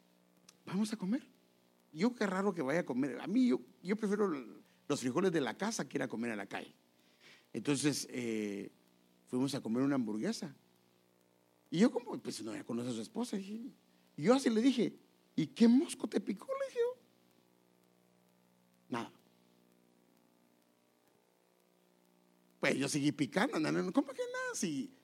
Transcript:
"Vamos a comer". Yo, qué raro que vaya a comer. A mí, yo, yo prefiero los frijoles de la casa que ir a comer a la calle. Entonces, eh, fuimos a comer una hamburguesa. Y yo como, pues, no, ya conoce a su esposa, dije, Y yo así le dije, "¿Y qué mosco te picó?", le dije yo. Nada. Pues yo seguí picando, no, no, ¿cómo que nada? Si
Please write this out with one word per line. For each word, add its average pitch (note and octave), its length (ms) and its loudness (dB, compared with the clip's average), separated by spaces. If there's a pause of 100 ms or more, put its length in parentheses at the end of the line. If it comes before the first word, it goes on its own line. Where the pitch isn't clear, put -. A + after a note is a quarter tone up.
(640)
"Vamos G#3+ 280 -2
a G#3+ 40 -6
comer". G3+ 300 -4 (640)
Yo, G3+ 220 0
qué A3 140 -2
raro G3 260 0
que E3+ 80 -2
vaya C#3 200 0
a F3+ 40 -2
comer. C3 360 -2
A C3 60 -10
mí, B3 200 4
yo, A#3+ 140 2 (200)
yo F#3 140 -2
prefiero G#3 320 2 (600)
los C#3 120 0
frijoles E3 320 2
de D#3+ 100 2
la A2+ 160 0
casa G3 300 -2
que E3 100 -4
ir - 60 -2
a C3 40 -2
comer A#2 240 -4
a A2 40 -4
la G2 120 -8
calle. F#2 280 -10 (800)
Entonces, C3 580 0
eh, G#2+ 600 -4 (560)
fuimos C3+ 280 0
a A#2+ 60 -6
comer A#2 220 0
una C#3 120 2
hamburguesa. B2 600 -2 (1120)
Y D#3+ 100 2
yo A#3 120 8
como, - 280 -4
pues, A#2 240 -8
no, G#2+ 100 -6
ya C#3+ 100 -8
conoce A#2+ 260 -4
a B2 40 -2
su A2+ 80 -4
esposa, A3 360 -6
dije, G#3+ 340 -10 (440)
Y D3 80 -6
yo A3+ 120 8
así C4+ 140 2
le A3 120 4
dije, A#3 340 4 (400)
"¿Y D#3+ 120 2
qué - 200 6
mosco C4+ 400 4
te - 140 -2
picó?", - 260 -8
le C5+ 200 -4
dije B4+ 120 -4
yo. B4 180 0 (1900)
Nada. A#2 220 -6 (3500)
Pues C#3+ 180 2
yo C3+ 100 0
seguí C#3+ 240 0
picando, F#3 480 0
no, D3+ 120 0
no, F3+ 200 0
¿cómo C#4 220 0
que A#4+ 80 -6
nada? B4+ 340 -6
Si C#3+ 340 -4 (140)